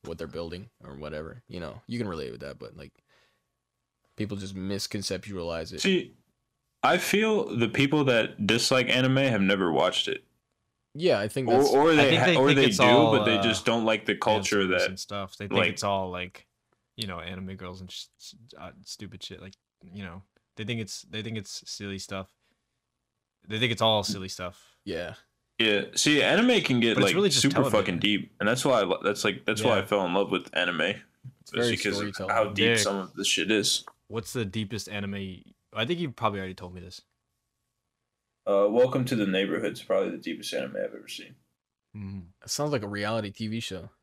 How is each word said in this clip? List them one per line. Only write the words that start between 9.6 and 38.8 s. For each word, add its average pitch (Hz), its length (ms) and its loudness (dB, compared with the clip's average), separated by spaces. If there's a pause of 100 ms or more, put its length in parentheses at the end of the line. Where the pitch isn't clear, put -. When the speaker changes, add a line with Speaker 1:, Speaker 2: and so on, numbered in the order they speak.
Speaker 2:
watched 85 380 2
it. - 160 -6 (680)
Speaker 1:
Yeah, 151 280 2
I 107 80 -2
think 131 180 -4
Speaker 2:
Or, 117 120 4
Speaker 1:
that's 139 100 6
Speaker 2:
or 147 220 6
Speaker 3:
I 156 40 6
Speaker 2:
they 143 140 8
Speaker 3:
think 120 100 4
Speaker 2:
ha-, 123 60 4
Speaker 3:
they 160 100 6
Speaker 2:
or 135 140 6
Speaker 3:
think 147 100 6
Speaker 2:
they 135 60 8
Speaker 3:
it's 104 120 2
Speaker 2:
do, 131 60 6
Speaker 3:
all, 117 340 8
Speaker 2:
but 107 60 4
they 110 140 2
Speaker 3:
uh, 98 40 2
Speaker 2:
just 110 220 0
don't 117 220 2
like 110 200 2
the 110 100 0
Speaker 3:
fan - 40 -14
Speaker 2:
culture 104 440 2
Speaker 3:
service 90 200 2
Speaker 2:
that, 90 60 0
Speaker 3:
and 95 100 -10
stuff. 101 380 -10
They 104 100 -10
think 98 100 -2
Speaker 2:
like 90 120 2
Speaker 3:
it's 95 160 -6
all, 95 260 -2
like, 90 340 -12 (520)
you 104 100 -6
know, 87 140 -10
anime 95 340 -12
girls 92 240 -14
and 90 100 -16
sh-, - 180 -16 (120)
sh-, - 140 -20 (260)
uh, 90 120 -16 (120)
stupid 95 400 -16
shit. - 180 -16
Like, 95 120 -20 (400)
you 101 100 -12
know, 90 200 -14 (340)
they 110 80 -10
think 113 160 -6
it's, - 220 -12
they 107 200 -12
think 110 140 -8
it's - 280 -12
silly 98 340 -10
stuff. 95 280 -10 (1200)
They 107 120 -6
think 120 120 0
it's 110 100 -4
all 107 220 4
silly 95 260 -6
stuff. - 320 -12 (220)
Speaker 1:
Yeah. 87 300 -8 (460)
Speaker 2:
Yeah. 107 240 4 (120)
See, 147 260 4
anime 196 400 4
can 123 200 2
get, 113 140 4
Speaker 3:
But - 80 4
it's 98 80 4
Speaker 2:
like, - 40 2
Speaker 3:
really 196 140 2
just 135 120 2
Speaker 2:
super 139 140 4
Speaker 3:
television. 110 240 4
Speaker 2:
fucking 92 200 -2
deep, 104 420 0
and 101 80 0
that's 127 160 0
why 127 160 4
I - 20 2
lo-, 92 180 0
that's, 104 220 -2
like, 101 220 -2
that's 107 180 -2
why 117 120 4
I 95 40 2
Speaker 3:
Yeah. 95 60 -4
Speaker 2:
fell 101 200 0
in 87 80 -2
love 98 180 2
with 90 220 -2
anime. 87 280 0
Speaker 1:
It's 95 180 -2 (440)
Speaker 2:
It's - 100 -20
Speaker 1:
very 120 180 0
Speaker 2:
because 101 300 -2
of 78 120 -6
Speaker 1:
storytelling. 98 220 -4
Speaker 2:
how 113 160 4
deep 98 40 -8 (100)
Speaker 3:
Derek, 117 140 4
Speaker 2:
some 101 180 0
of 92 160 -8
the 98 100 -8
shit 90 260 0
is. 107 360 0 (240)
Speaker 3:
what's 110 240 -10
the 123 120 -4
deepest 101 440 -8
anime? 98 520 -10 (340)
I 110 100 -2
think 170 140 -4
you 156 120 -4
probably 104 280 -4
already 95 140 -8
told 92 220 -16
me 90 60 -14
this. 90 200 -18 (1400)
Speaker 2:
Uh, 101 240 4
Welcome 127 360 4